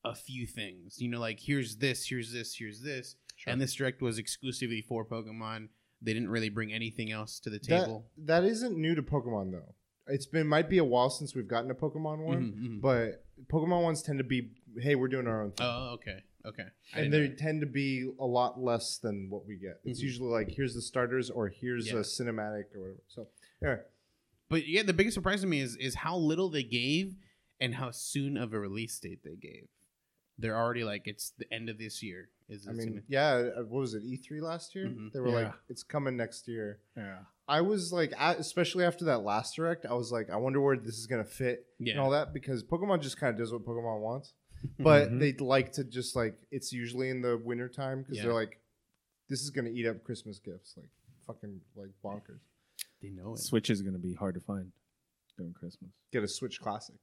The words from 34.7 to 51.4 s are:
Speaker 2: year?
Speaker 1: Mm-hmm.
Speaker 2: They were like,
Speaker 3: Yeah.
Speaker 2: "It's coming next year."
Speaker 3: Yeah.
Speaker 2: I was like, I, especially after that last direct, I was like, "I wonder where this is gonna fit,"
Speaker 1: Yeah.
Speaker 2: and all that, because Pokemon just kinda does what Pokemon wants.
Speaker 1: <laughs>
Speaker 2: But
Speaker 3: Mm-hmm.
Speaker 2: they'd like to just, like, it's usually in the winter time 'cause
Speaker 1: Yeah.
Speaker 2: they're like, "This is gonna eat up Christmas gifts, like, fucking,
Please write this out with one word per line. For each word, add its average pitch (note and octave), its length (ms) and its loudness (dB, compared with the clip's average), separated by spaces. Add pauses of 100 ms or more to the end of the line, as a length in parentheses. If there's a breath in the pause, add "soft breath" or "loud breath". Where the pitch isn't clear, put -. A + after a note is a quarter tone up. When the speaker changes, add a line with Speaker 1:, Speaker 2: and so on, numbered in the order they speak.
Speaker 2:
year? F#3+ 100 -6
Speaker 1:
Mm-hmm. A2 280 -8
Speaker 2:
They C#3 60 -4
were B2 120 2
like, A#2 160 4
Speaker 3:
Yeah. G#2+ 60 -6 (140)
Speaker 2:
"It's A#2+ 140 -12
coming C3+ 340 -2
next - 320 -4
year." G#2+ 320 -6 (160)
Speaker 3:
Yeah. G2 280 -10 (240)
Speaker 2:
I D3+ 140 6
was F#3 320 2
like, E3 240 2
I, D#3+ 160 6
especially F3+ 520 2
after F3 200 2
that C3 180 6
last G#2 320 0
direct, E3 300 -2
I A#2+ 80 0
was A#2+ 180 0
like, A2+ 200 -2
"I - 40 -4
wonder C3 260 2
where C#3 160 8
this A2 220 -6
is - 80 -10
gonna A#2+ 160 0
fit," B2 420 -2 (140)
Speaker 1:
Yeah. A#2 140 0
Speaker 2:
and C3+ 80 2
all C3+ 100 4
that, D3+ 220 2
because C3 300 -4
Pokemon F3+ 380 2
just C#3 180 -6
kinda A#2+ 180 2
does A2+ 140 -2
what A2+ 140 -4
Pokemon A#2 360 -2
wants. A#2+ 320 -4 (220)
Speaker 1:
<laughs> - 240 -8
Speaker 2:
But C#3+ 300 10
Speaker 3:
Mm-hmm. B2 100 0
Speaker 2:
they'd C#3+ 220 2
like C3 320 4
to C#3+ 100 -2
just, A#2+ 320 -6
like, A2+ 220 0 (140)
it's C3+ 220 -6
usually B2 360 -2
in C3 120 -2
the A#2+ 160 2
winter A#2+ 320 -4
time C3+ 340 -4
'cause C3 140 -6
Speaker 1:
Yeah. G#2 60 -4
Speaker 2:
they're A#2 100 2
like, A2 260 0 (680)
"This C3+ 140 -4
is C#3+ 100 -8
gonna B2 180 -2
eat A#2 180 -2
up G#2 160 -2
Christmas G#2+ 360 -10
gifts, - 380 -16
like, - 120 -20 (360)
fucking, G2+ 360 -12 (140)